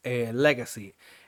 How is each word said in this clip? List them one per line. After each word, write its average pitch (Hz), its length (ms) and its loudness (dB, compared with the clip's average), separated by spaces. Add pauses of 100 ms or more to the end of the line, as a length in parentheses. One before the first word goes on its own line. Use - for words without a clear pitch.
eh, 120 280 -2
Legacy. 120 640 0 (340)